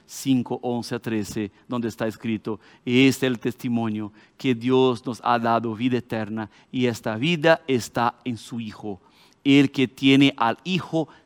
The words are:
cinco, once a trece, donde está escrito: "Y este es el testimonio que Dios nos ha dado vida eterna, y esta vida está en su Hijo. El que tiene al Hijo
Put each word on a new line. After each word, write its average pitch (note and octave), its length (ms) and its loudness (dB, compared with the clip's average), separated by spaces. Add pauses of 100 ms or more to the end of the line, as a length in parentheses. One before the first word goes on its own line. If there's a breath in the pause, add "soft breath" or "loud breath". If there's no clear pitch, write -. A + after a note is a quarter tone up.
cinco, B2+ 560 -2
once A#2+ 320 -6
a A#2 60 -6
trece, G#2+ 520 -6 (160 soft breath)
donde A#2+ 200 -4
está A2+ 180 -6
escrito: A2 540 -6 (260 soft breath)
"Y B2+ 220 4
este C3 180 2
es C3 60 2
el A#2 80 -4
testimonio A2+ 720 -4 (260 soft breath)
que C3+ 160 0
Dios B2+ 520 2
nos A#2+ 180 -8
ha A#2+ 160 2
dado A#2 340 0
vida A#2+ 240 0
eterna, A2 520 -6 (220 soft breath)
y B2+ 140 0
esta A2+ 300 -4
vida D#3+ 520 2
está A#2+ 560 -2
en A#2+ 140 -6
su - 220 -12
Hijo. G#2 420 -10 (420 soft breath)
El C#3 280 6
que C3 160 0
tiene C#3 500 4
al A2+ 260 0
Hijo E3 440 -2 (180 soft breath)